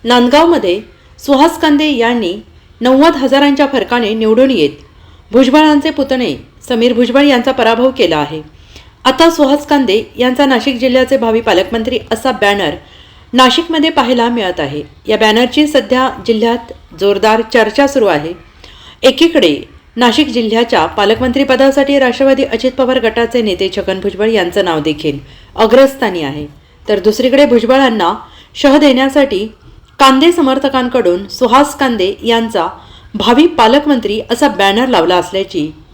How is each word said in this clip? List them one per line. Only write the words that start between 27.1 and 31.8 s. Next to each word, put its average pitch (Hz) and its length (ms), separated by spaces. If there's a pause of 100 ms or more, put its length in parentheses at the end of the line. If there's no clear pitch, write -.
भुजबळांना 233 680 (420)
शह 277 220
देण्यासाठी 269 680 (540)
कांदे 269 320
समर्थकांकडून 262 960
सुहास 254 480
कांदे 214 380 (100)